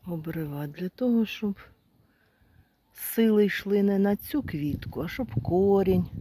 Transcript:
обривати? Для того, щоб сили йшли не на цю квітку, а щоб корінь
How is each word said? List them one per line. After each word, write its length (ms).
обривати? 640
Для 180
того, 360
щоб 340
сили 520
йшли 380
не 160
на 160
цю 280
квітку, 580
а 60
щоб 360
корінь 680